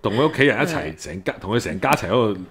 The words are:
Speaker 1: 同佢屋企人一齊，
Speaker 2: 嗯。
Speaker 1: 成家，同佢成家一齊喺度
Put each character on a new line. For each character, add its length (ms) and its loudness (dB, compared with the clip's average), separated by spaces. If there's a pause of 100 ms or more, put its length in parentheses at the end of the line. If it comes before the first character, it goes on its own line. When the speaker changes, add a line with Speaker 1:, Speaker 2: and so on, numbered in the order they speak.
Speaker 1:
同 120 0
佢 140 4
屋 20 -8
企 120 2
人 180 4
一 60 2
齊， 160 -2
Speaker 2:
嗯。 140 -8
Speaker 1:
成 260 -10
家， 180 -4
同 140 -2
佢 40 2
成 200 -6
家 120 2
一 40 4
齊 120 -2
喺 20 -2
度 300 2 (120)